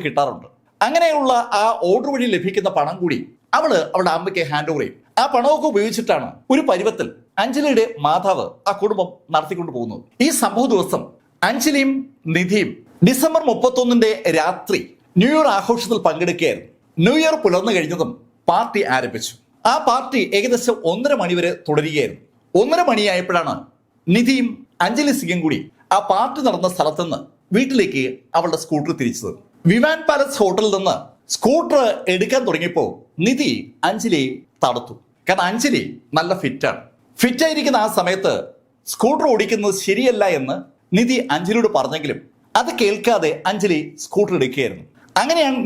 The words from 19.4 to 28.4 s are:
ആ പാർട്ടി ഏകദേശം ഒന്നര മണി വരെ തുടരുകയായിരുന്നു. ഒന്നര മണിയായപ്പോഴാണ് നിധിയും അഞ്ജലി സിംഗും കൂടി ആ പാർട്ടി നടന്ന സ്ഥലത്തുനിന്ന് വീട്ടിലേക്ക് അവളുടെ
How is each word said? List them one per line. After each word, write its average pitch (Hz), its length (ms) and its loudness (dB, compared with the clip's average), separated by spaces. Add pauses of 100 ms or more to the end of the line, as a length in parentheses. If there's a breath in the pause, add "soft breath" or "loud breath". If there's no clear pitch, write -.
ആ - 20 4 (140)
പാർട്ടി 262 320 0 (180)
ഏകദേശം 240 380 0 (140)
ഒന്നര 254 300 0
മണി 175 180 -2
വരെ 175 140 0 (160)
തുടരുകയായിരുന്നു. 151 540 -2 (400)
ഒന്നര 320 180 2 (100)
മണിയായപ്പോഴാണ് 180 640 0 (640)
നിധിയും 240 320 2 (380)
അഞ്ജലി 262 340 0
സിംഗും 175 240 -4
കൂടി 151 140 0 (380 soft breath)
ആ - 20 4 (120)
പാർട്ടി 226 380 0
നടന്ന 180 260 2
സ്ഥലത്തുനിന്ന് 156 460 -2 (360)
വീട്ടിലേക്ക് 233 480 2 (340)
അവളുടെ 170 240 -2